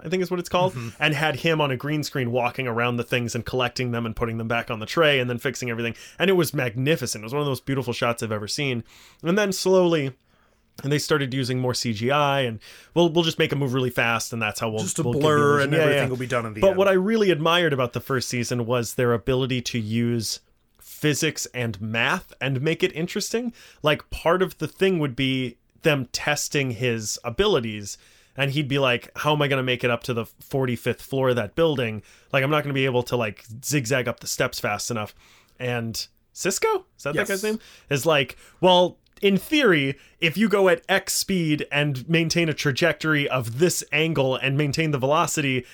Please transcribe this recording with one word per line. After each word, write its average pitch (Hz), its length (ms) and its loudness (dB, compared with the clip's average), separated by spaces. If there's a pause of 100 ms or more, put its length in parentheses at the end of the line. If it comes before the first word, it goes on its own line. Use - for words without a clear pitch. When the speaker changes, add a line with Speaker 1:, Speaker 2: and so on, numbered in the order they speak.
Speaker 1:
I 160 60 -10
think 185 140 0
is 170 80 -4
what 180 80 -2
it's 175 100 -8
called, 180 240 2
Speaker 2:
Mm-hmm. 117 160 -8 (100)
Speaker 1:
and 151 160 2
had 151 220 0
him 160 240 2
on 143 100 2
a 127 60 -2
green 147 260 -4
screen 127 280 -4
walking 123 360 -2
around 120 300 0
the 117 60 -2
things 120 320 -2
and 113 100 -6
collecting 123 460 -2
them 117 140 -2
and 110 100 -6
putting 113 220 -4
them 113 100 -6
back 117 240 -4
on 113 80 -6
the 107 60 -10
tray 147 340 4
and 123 100 0
then 120 80 -2
fixing 123 320 -6
everything. 117 260 -4 (240)
And 170 100 2
it 196 40 6
was 175 200 2
magnificent. 127 680 -2
It - 20 -10
was 113 80 -8
one 143 80 -2
of 147 40 -2
the 139 60 -2
most 123 140 -6
beautiful 131 280 -2
shots 117 300 -2
I've 110 80 -2
ever 107 160 -4
seen. 127 360 -4 (400)
And 170 140 0
then 208 160 2
slowly, 170 600 2 (680)
and 139 80 -2
they 147 80 2
started 139 340 0
using 131 260 -2
more 127 140 0
C 117 200 -2
G 117 180 0
I, 139 300 2
and 113 180 -2 (340)
we'll, 170 160 4
we'll 165 140 2
just 160 160 -2
make 156 140 2
a - 20 0
move 139 180 0
really 127 160 0
fast, 117 440 0
and 117 80 -4
that's 107 180 -4
how 117 100 -2
we'll, 110 140 -2
Speaker 2:
Just - 160 -4
a 165 40 0
Speaker 1:
we'll 120 100 0
get 127 60 0
the 143 40 2
Speaker 2:
blur, 147 280 4 (100)
Speaker 1:
illusion. - 20 2 (100)
Speaker 2:
and - 0 -
Speaker 1:
Yeah, - 120 4
Speaker 2:
everything 143 180 4
Speaker 1:
yeah. 135 60 0
Speaker 2:
will 127 80 -4
be 123 100 -6
done 117 180 -2
in 110 80 -8
the 107 80 -8
Speaker 1:
But 196 100 6
Speaker 2:
end. 185 60 0
Speaker 1:
what 196 120 4
I 190 40 6
really 202 380 4
admired 165 420 2
about 127 200 0
the 135 80 -6
first 127 280 -2
season 120 360 -2
was 120 300 0
their 120 180 2
ability 127 480 0
to - 180 -4
use 113 600 -2 (360)
physics - 760 -2
and 113 280 -6
math 120 600 -2
and 127 200 -2
make 160 220 0
it 180 100 0
interesting. 214 600 -4 (280)
Like, 147 280 0
part 180 320 2
of 185 160 -2
the 156 100 -4
thing 190 320 0
would 143 160 -2
be 131 420 -2 (240)
them 139 300 2
testing 147 600 -2
his 113 520 -4
abilities, 113 760 -2 (380)
and 139 160 -2
he'd 143 160 -2
be 139 120 0
like, 123 380 0
"How 151 160 0
am 147 80 2
I 143 60 2
gonna 135 160 0
make 127 200 -2
it 127 60 2
up 117 140 -2
to 127 100 -4
the 113 120 -4
forty-fifth 127 760 -4
floor 131 280 0
of 123 80 2
that 107 180 -4
building? 131 480 0 (280)
Like, 139 120 0
I'm 135 60 0
not 151 140 2
gonna 139 100 -4
be 135 120 2
able 123 180 2
to, - 120 -4
like, 110 300 -4 (180)
zigzag 127 440 0
up 117 120 -4
the - 80 -18
steps - 320 -2
fast 104 320 -4
enough." 107 240 -6 (440)
And 117 460 -6 (280)
Cisco, 381 520 -2 (120)
is - 60 -16
that 147 120 -4
Speaker 2:
Yes. - 120 -2
Speaker 1:
that 208 60 -2
guy's 196 100 -4
name? 214 160 -2 (300)
Is 139 160 -2
like, 147 320 2 (240)
"Well, 180 360 4 (240)
in 196 160 4
theory, 175 600 2 (240)
if 165 160 0
you 220 120 4
go 190 200 4
at 170 200 2
X 190 240 0
speed 156 580 0
and 143 380 -2
maintain 165 400 2
a 147 40 0
trajectory 151 720 0
of 123 320 -4
this 170 320 2
angle 143 440 2
and 135 220 0
maintain 151 340 0
the 143 60 2
velocity 139 760 0